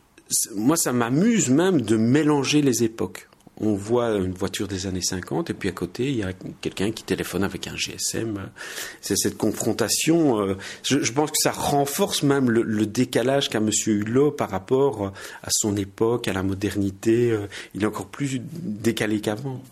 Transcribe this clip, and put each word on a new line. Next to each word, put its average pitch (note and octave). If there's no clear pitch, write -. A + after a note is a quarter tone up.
moi, A#2
ça D3+
m'amuse C3+
même D#3+
de G#2+
mélanger C#3
les A#2+
époques. -
On G#2+
voit A2+
une F#2
voiture F#2
des F#2+
années F#2
cinquante A2+
et G2+
puis G2
à F2+
côté, F#2
il C#3
y G#2+
a F#2+
quelqu'un -
qui -
téléphone F2+
avec -
un D#2+
G -
S -
M. G#2+
C'est -
cette G2
confrontation, A#2
euh, G2
je, C3+
je A#2
pense D3
que -
ça C3
renforce C#3+
même C#3
le, A2+
le G#2+
décalage B2
qu'a A2+
Monsieur G#2+
Hulot A#2
par A#2+
rapport G#2
à -
son G#2
époque, A2+
à G2+
la F#2+
modernité. G2
Euh, G#2
il F#2+
est G#2+
encore G#2
plus C3+
décalé G#2+
qu'avant. B2